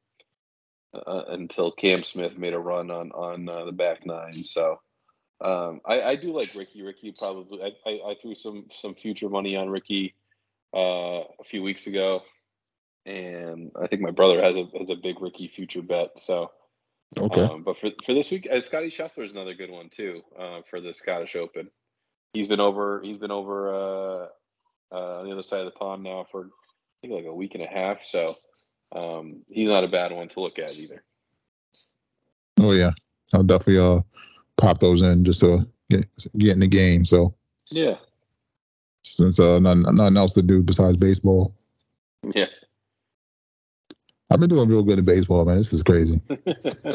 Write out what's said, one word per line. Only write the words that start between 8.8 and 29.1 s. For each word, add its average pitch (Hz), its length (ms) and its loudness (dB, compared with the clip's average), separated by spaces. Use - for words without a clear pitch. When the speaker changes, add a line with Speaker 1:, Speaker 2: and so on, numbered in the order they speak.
Speaker 1:
some 101 120 -14
future 104 360 -10
money 98 260 -4
on 95 140 -6
Rickie, 98 460 -6
uh, 90 480 -4
a - 60 -20
few 101 180 -10
weeks 98 240 -10
ago, 95 360 -2
and 87 680 -14
I 90 60 -6
think 101 140 -4
my 85 100 -4
brother 90 320 4
has 92 120 2
a, 92 100 -6
has 92 120 -12
a 92 60 -6
big 87 260 -12
Rickie 90 260 -14
future 90 340 -14
bet. 87 360 -6
So, 87 340 -6
Speaker 2:
Okay. 98 240 0
Speaker 1:
um, 80 220 -2
but 90 140 -6
for, 107 140 -8
for 127 80 -2
this 143 160 0
week, 185 220 -8
uh, 127 80 -2
Scottie 160 320 -8
Scheffler 160 320 -14
is 101 80 -14
another 95 220 -14
good 90 180 -16
one 85 180 -20
too, 90 340 -12
uh, 87 220 -14
for 90 120 -12
the 87 120 -14
Scottish 87 440 -8
Open. 85 320 -10
He's 104 140 -6
been 104 140 0
over, 101 400 -2
he's 104 160 -14
been 101 140 -12
over, 98 420 -6
uh, 95 540 -8
uh, 90 260 -12
on 92 60 -14
the 98 60 -12
other 95 120 -12
side 98 160 -8
of 92 60 -8
the 90 60 -14
pond 98 320 -10
now 92 280 -12
for, 95 120 -12
I 92 40 -18
think, 123 120 -12
like, 85 120 -10
a 80 80 -14
week 95 220 -12
and 87 80 -10
a 78 40 -12
half. 98 380 -8
So, 85 320 -6
um, 82 560 -12